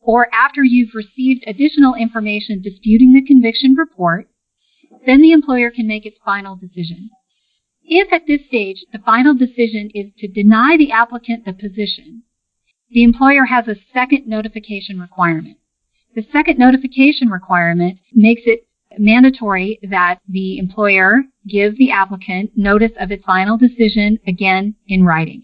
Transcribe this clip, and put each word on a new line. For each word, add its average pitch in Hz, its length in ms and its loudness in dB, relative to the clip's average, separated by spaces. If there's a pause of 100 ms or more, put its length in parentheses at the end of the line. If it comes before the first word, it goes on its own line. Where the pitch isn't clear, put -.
or 240 320 2
after 277 300 0
you've 247 300 2
received 254 540 -4
additional 277 480 0
information 214 680 -6
disputing 226 520 4
the 269 120 4
conviction 262 500 4
report, 185 520 -4 (760)
then 277 160 6
the 320 100 8
employer 262 400 0
can 240 160 -6
make 214 180 -8
its 214 200 -18
final 196 320 -8
decision. 180 520 -14 (760)
If 370 280 0
at 330 160 -4
this 285 200 -2
stage 196 440 -6
the 208 80 -16
final 254 340 2
decision 233 600 -4
is 202 240 -10
to 208 80 -12
deny 220 500 2
the 285 140 2
applicant 233 540 -4
the 190 80 -10
position, 202 680 -12 (680)
the 233 140 2
employer 262 420 4
has 240 220 -2
a 208 120 -8 (140)
second 262 340 -2
notification 214 720 -10
requirement. 170 580 -6 (580)
The 220 160 -10
second 302 280 -2
notification 262 720 2
requirement 175 680 -2 (140)
makes 226 320 4
it 233 220 -2 (300)
mandatory 214 840 0
that 180 360 -2 (100)
the 190 280 -6
employer 196 680 0 (220)
give 202 320 -2
the 262 140 2
applicant 196 640 -6
notice 208 420 0
of 190 140 -10
its 196 140 -12
final 196 320 -2
decision, 220 680 0
again, 190 500 -4 (120)
in 190 160 2
writing. 160 400 -2